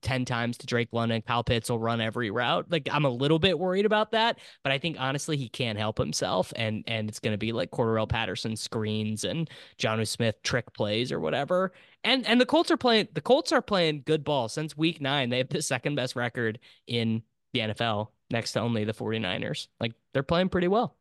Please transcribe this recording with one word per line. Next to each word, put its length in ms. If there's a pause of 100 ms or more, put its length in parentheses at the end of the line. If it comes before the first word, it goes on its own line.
ten 220
times 340
to 80
Drake 240
London. 320
Kyle 220
Pitts 260
will 80
run 220
every 320
route." 360
Like, 220
I'm 140
a 60
little 280
bit 180
worried 300
about 240
that, 300 (240)
but 80
I 60
think, 200
honestly, 380
he 120
can't 300
help 200
himself, 580
and, 320
and 200
it's 120
gonna 180
be, 140
like, 180
Cordarrelle 380
Patterson 480
screens 680
and 260 (300)
Jonnu 300
Smith 340
trick 300
plays 400
or 80
whatever. 500 (320)
And, 240
and 140
the 60
Colts 260
are 40
playing, 360
the 80
Colts 320
are 100
playing 420
good 200
ball 240
since 280
week 240
nine. 300
They 80
have 100
the 140
second 320
best 220
record 420 (300)
in 340 (300)
the 100
N 80
F 100
L 320 (200)
next 220
to 60
only 220
the 120
forty-niners. 720 (100)
Like, 140 (200)
they're 120
playing 240
pretty 180
well. 340